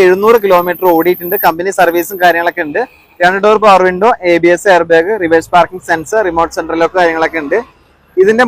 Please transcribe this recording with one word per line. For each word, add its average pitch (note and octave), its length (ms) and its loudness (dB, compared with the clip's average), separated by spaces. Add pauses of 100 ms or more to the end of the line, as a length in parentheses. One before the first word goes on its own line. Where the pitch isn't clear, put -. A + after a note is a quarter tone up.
എഴുന്നൂറ് G#3 400 4
കിലോമീറ്റർ F3+ 500 0
ഓടിയിട്ടുണ്ട്. F3 420 -2 (100)
കമ്പനി F3 340 -2
സർവീസും F3 440 -2
കാര്യങ്ങളൊക്കെ E3+ 440 0
ഉണ്ട്. F3 140 -6 (400)
രണ്ട് F#3 240 0
ഡോർ G#3+ 200 2
പവർ F#3+ 220 4
വിൻഡോ, F#3 220 0 (220)
എ - 20 4 (100)
ബി F3 120 4
എസ്, G#3 160 -4
എയർ E3+ 200 2
ബാഗ്, E3+ 220 2 (100)
റിവേഴ്സ് E3 320 -2
പാർക്കിംഗ് F3 340 -2
സെൻസർ, E3+ 400 -4
റിമോട്ട് E3 280 -4
സെൻട്രൽ E3 240 -6
ലോക്ക് E3 180 -2
കാര്യങ്ങളൊക്കെ E3 440 -2
ഉണ്ട്. D#3 140 -4 (680)
ഇതിന്റെ A3+ 220 2